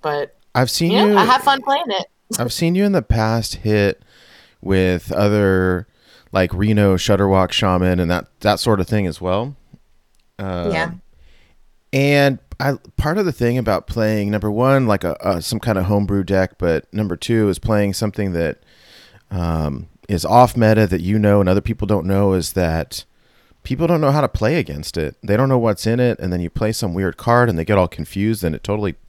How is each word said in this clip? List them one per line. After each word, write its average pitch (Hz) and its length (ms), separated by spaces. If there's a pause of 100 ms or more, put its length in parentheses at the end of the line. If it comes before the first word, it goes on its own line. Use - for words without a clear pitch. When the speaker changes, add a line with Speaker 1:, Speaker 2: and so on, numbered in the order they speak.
Speaker 1:
But, 147 340 (200)
Speaker 2:
I've 123 160
seen 170 200
Speaker 1:
you 190 80
know, 208 140
Speaker 2:
you 208 40
Speaker 1:
I 220 80
have 262 180
fun 269 200
playing 285 240
it. 190 180 (160)
<laughs> - 180
Speaker 2:
I've 120 140
seen 170 220
you 196 100
in 202 60
the 175 100
past 113 540
hit 104 460 (600)
with 92 500
other, 95 760 (440)
like, 92 220
Reno, 101 420
Shudderwock, 95 560
Shaman, 92 480
and 85 100
that, 87 180 (140)
that 101 180
sort 107 200
of 87 80
thing 104 200
as 80 120
well. 104 360 (840)
Speaker 1:
Yeah. 170 520
Speaker 2:
Um, 180 100 (920)
and 139 480 (200)
I, 135 160 (220)
part 156 200
of 202 80
the 165 60
thing 120 260
about 104 300
playing, 107 440
number 104 200
one, 131 360
like, 101 160
a, 85 180
a, 90 200
some 113 180
kind 107 200
of 90 60
homebrew 101 380
deck, 95 360
but 82 340
number 101 220
two 110 340
is 90 100
playing 104 340
something 101 400
that, 82 260 (720)
um, 82 560 (220)
is 90 160
off 123 320
meta 110 280
that 87 160
you 98 160
know 104 220
and 95 80
other 95 140
people 107 260
don't 95 180
know, 98 280
is 87 200
that 82 520 (580)
people 143 240
don't 165 140
know 139 100
how 151 100
to 131 60
play 120 300
against 76 400
it. 76 260
They 98 140
don't 135 120
know 131 80
what's 110 300
in 117 140
it, 120 180
and 92 140
then 90 80
you 85 80
play 110 240
some 92 200
weird 92 220
card 120 340
and 87 80
they 82 80
get 104 120
all 90 100
confused, 101 560
and 80 100
it - 120
totally 101 300 (140)